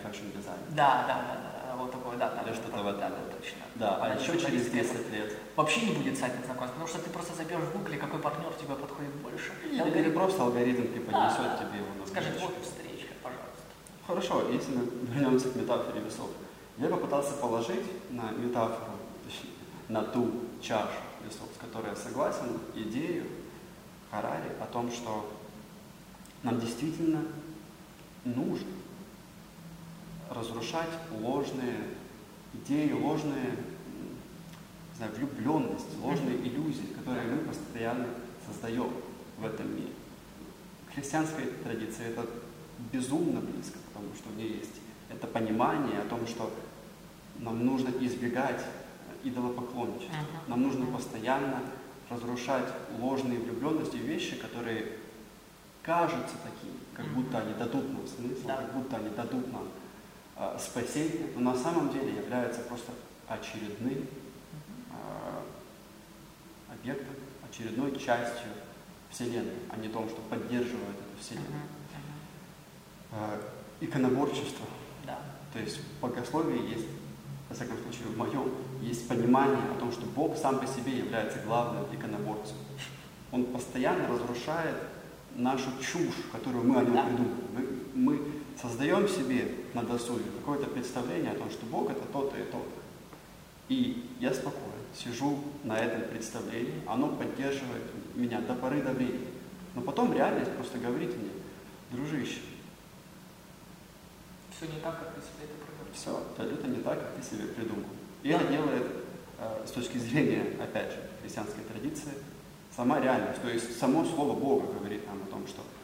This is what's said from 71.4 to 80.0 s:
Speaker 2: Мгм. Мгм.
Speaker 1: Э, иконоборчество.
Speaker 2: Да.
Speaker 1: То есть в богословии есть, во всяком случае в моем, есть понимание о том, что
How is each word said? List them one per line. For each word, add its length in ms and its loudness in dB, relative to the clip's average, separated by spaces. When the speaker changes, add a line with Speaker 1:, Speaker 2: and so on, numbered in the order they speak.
Speaker 2:
Мгм. 100 -4
Мгм. 260 -10
Speaker 1:
Э, 280 -2
иконоборчество. 840 4
Speaker 2:
Да. 120 -4
Speaker 1:
То 80 -4
есть 180 -4
в 220 -8
богословии 680 2
есть, 180 -2
во 60 -6
всяком 240 -4
случае 300 -4
в 100 -2
моем, 320 2
есть 260 0
понимание 640 8
о 80 0
том, 140 0
что 140 -2